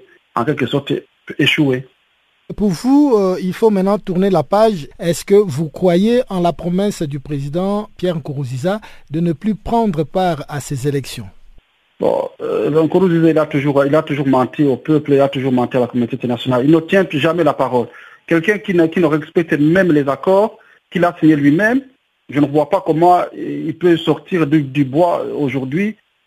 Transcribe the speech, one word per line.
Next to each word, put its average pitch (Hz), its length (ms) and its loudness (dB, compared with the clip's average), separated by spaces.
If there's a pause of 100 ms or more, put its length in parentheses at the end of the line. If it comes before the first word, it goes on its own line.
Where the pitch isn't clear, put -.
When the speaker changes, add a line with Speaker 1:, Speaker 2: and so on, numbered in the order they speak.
(340)
Speaker 1:
en 117 100 -2
quelque 143 220 -2
sorte, 139 260 -4 (460)
échoué. 135 480 0 (720)
Speaker 2:
Pour 202 140 0
vous, 269 460 2
euh, 190 240 2
il 180 120 -4
faut 220 180 2
maintenant 196 280 2
tourner 190 320 -2
la 170 120 2
page. 196 460 0 (100)
Est-ce 170 260 -4
que 196 100 2
vous 170 340 2
croyez 190 600 2
en 185 120 -4
la 175 120 0
promesse 180 500 -4
du 143 180 -6
président 160 760 -6
Pierre 180 200 -2
Nkurunziza 143 640 -6 (320)
de 156 80 -4
ne 170 120 0
plus 208 220 -4
prendre 214 480 -2
part 170 460 -2
à 151 100 -8
ces 139 300 -6
élections ? 131 380 -6 (760)
Speaker 1:
Bon, - 300 -2 (120)
euh, 117 280 -4
Nkurunziza, 165 600 2
il 156 80 2
a 151 80 0
toujours, 139 380 0
il 139 100 0
a 156 80 4
toujours 147 240 -4
menti 131 380 2
au 135 120 2
peuple, 151 360 0
il 139 80 6
a 139 80 4
toujours 135 240 -2
menti 123 240 0
à 127 40 2
la 123 60 0
communauté 120 300 -4
internationale. 123 480 -2
Il 147 80 4
ne 165 80 4
tient 185 300 0
jamais 160 340 0
la 143 100 2
parole. 123 320 0 (400)
Quelqu'un 170 320 0
qui 202 160 -4
ne, 170 120 4
qui 165 120 -2
ne 175 80 4
respecte 156 460 -2
même 165 400 4
les 143 160 2
accords 190 500 0 (320)
qu'il 175 140 -2
a 170 140 0
signés 156 160 4
lui-même, 170 460 2 (500)
je 127 100 -2
ne 147 60 2
vois 147 240 0
pas 185 140 0
comment 175 360 4 (160)
il 151 400 -8
peut 170 200 2
sortir 160 500 -2
du, 151 160 2
du 135 220 0
bois 147 400 0 (120)
aujourd'hui 139 600 -4 (300)